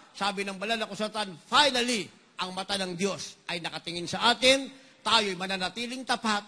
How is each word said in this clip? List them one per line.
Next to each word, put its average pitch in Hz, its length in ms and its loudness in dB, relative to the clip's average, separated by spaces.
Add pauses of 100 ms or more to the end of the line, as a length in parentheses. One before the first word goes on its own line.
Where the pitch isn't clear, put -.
(160)
sabi 202 320 -2
ng 190 100 -8
banal 220 220 -2
na 185 100 -4
kasulatan, 208 460 -4 (100)
finally, 247 640 2 (280)
ang 185 160 -6
mata 190 280 -4
ng 180 160 -4
Diyos 180 400 -4 (120)
ay 170 120 -4
nakatingin 165 480 -8
sa 214 240 4
atin, 254 360 4 (360)
tayo'y 208 320 4
mananatiling 196 680 -4
tapat 226 420 2